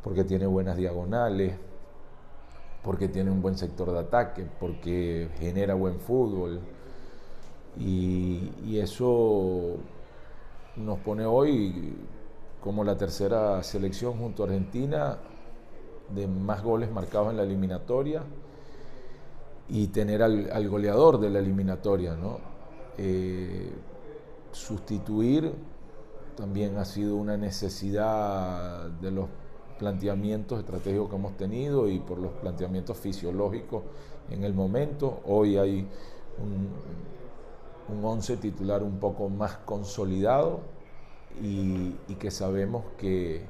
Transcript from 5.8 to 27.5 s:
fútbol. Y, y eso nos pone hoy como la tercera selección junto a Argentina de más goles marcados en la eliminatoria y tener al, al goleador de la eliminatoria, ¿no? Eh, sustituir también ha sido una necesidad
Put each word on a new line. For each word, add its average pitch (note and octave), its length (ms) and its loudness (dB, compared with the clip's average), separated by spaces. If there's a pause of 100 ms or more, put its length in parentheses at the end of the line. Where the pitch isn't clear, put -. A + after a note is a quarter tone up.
fútbol. G2 580 2 (1200)
Y, F2+ 720 2 (140)
y G#2+ 160 0
eso G2 960 4 (1000)
nos G#2+ 240 -2
pone G#2+ 260 -2
hoy A2 720 4 (640)
como G#2 220 -2
la G2+ 160 2
tercera G2+ 640 2
selección G2+ 560 -2
junto A2+ 240 -2
a G2+ 40 2
Argentina B2 720 0 (960)
de G2 140 -2
más G2 360 0
goles A2+ 280 2
marcados G#2 400 2
en A2+ 80 -2
la G#2 60 4
eliminatoria G2 760 0 (1500)
y G#2+ 180 2
tener G#2+ 360 4
al, A2 300 6
al G#2+ 160 2
goleador G#2 500 8
de G#2 120 4
la G2+ 80 4
eliminatoria, F#2+ 760 2
¿no? F#2+ 240 -4 (600)
Eh, F#2 720 -2 (800)
sustituir A2 1040 0 (840)
también G2+ 400 -2
ha G2+ 80 0
sido G#2 320 0
una G#2 220 0
necesidad G2 1500 0